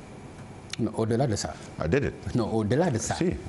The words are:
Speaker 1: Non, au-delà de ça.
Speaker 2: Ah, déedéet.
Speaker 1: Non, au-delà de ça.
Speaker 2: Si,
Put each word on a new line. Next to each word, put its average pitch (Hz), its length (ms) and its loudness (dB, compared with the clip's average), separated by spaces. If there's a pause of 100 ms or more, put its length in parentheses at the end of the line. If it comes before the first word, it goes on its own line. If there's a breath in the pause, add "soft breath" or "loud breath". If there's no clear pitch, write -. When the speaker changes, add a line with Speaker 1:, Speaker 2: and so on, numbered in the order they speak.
(800)
Speaker 1:
Non, 113 160 2
au-delà 113 300 2
de 110 100 2
ça. - 200 -4 (240)
Speaker 2:
Ah, - 80 0
déedéet. 104 260 4 (220)
Speaker 1:
Non, 110 180 2
au-delà 123 380 4
de 110 80 2
ça. - 160 -2
Speaker 2:
Si, 165 100 2 (240)